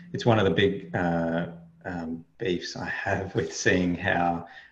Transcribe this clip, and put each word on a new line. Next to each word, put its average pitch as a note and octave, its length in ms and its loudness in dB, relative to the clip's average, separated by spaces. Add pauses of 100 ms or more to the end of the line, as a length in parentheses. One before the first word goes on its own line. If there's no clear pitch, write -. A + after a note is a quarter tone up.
(140)
it's - 120 -6
one A2+ 140 6
of G2+ 60 4
the F#2+ 60 4
big, - 440 2
uh, E2+ 520 0 (380)
um, E2 400 -8 (120)
beefs F2+ 380 -4
I - 100 -8
have F#2 500 -4
with - 200 -2
seeing F#2 400 2
how, F2 500 0 (260)